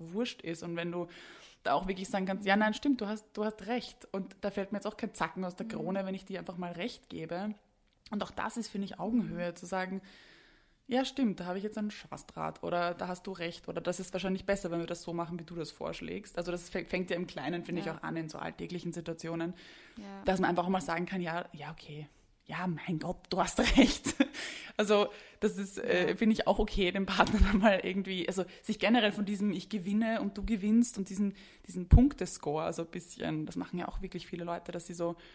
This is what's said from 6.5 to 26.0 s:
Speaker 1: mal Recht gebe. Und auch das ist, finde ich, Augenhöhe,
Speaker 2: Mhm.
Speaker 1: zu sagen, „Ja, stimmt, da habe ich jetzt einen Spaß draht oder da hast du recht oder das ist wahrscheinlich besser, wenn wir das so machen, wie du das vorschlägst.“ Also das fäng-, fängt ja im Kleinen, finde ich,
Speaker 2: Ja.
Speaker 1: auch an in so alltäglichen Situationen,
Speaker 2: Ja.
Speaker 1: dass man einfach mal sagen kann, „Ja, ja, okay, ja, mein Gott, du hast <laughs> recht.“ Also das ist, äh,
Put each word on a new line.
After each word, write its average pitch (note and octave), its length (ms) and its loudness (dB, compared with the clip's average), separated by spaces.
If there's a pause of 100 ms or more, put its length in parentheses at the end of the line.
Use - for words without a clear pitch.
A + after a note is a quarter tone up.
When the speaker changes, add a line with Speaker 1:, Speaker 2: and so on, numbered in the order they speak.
Speaker 1:
mal F3 140 -6
Recht F3+ 360 -8
gebe. E3+ 460 -6 (560)
Und G3+ 140 -2
auch - 80 -10
das G#3+ 240 -4
ist, A3+ 120 -6
finde G3 180 -4
ich, - 120 -12
Augenhöhe, F3 520 0
Speaker 2:
Mhm. F3 60 -10
Speaker 1:
zu F#3 100 -14
sagen, F#3+ 360 -4 (840)
„Ja, B3+ 160 0
stimmt, B3+ 340 0
da F3+ 80 -6
habe F#3 120 -4
ich F#3+ 60 -6
jetzt G#3+ 140 -4
einen G#3 140 -2
Spaß - 340 -14
draht D#3+ 380 -6
oder F3 300 0
da F3+ 120 -4
hast F3+ 220 -6
du - 40 -6
recht F3 360 -8
oder F3 120 -4
das F3+ 200 -2
ist F#3 120 -6
wahrscheinlich F#3 340 -2
besser, G3 260 0
wenn E3+ 80 0
wir E3 60 -2
das E3+ 160 -4
so E3+ 100 -4
machen, E3+ 260 -2
wie E3 60 -8
du E3+ 100 -12
das D#3+ 160 -6
vorschlägst.“ E3 680 -6
Also F3 140 -2
das F3 200 -4
fäng-, F3+ 160 -4
fängt F#3 240 -2
ja F3 60 0
im F3 120 -2
Kleinen, E3 360 -4
finde E3+ 180 -4
ich, - 40 -4
Speaker 2:
Ja. D#3+ 100 -4
Speaker 1:
auch - 60 -12
an D#3+ 140 -4
in D#3+ 120 -6
so - 100 -10
alltäglichen E3+ 540 -6
Situationen, E3 640 -6 (420)
Speaker 2:
Ja. G3 280 -14
Speaker 1:
dass F#3+ 160 2
man F#3 100 4
einfach F3 180 2
mal F#3 120 2
sagen F3 260 -2
kann, F#3 140 -4
„Ja, E3+ 320 -2
ja, D3 180 -12
okay, D3+ 380 -12 (360)
ja, E3+ 220 -4
mein E3 320 -2
Gott, E3 200 -4 (120)
du F3+ 100 0
hast F3 200 4
<laughs> A#3+ 180 6
recht.“ - 380 6 (600)
Also G#3 320 6 (320)
das F#3+ 180 2
ist, G3 200 -4
äh, F3+ 300 4